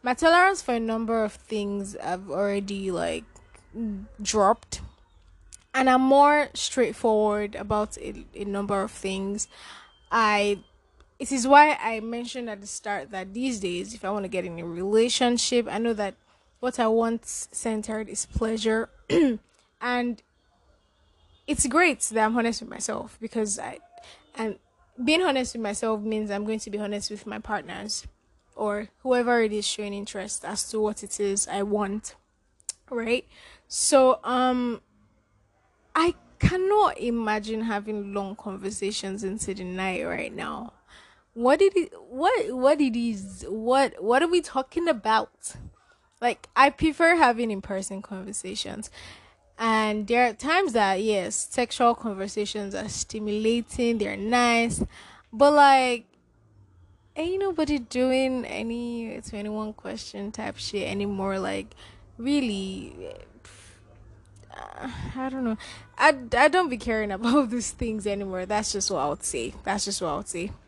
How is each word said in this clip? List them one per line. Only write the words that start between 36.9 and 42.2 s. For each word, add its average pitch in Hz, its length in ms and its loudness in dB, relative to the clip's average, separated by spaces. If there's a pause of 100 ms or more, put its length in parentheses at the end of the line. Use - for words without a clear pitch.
imagine 220 640 -2
having 208 500 -4
long 196 240 -6
conversations 202 880 -6
into 196 300 -6
the 190 100 -10
night 185 420 -4
right - 260 -6
now. - 420 -10 (580)
What 254 260 2
did 392 160 6
it, 349 180 0 (160)
what, 320 460 0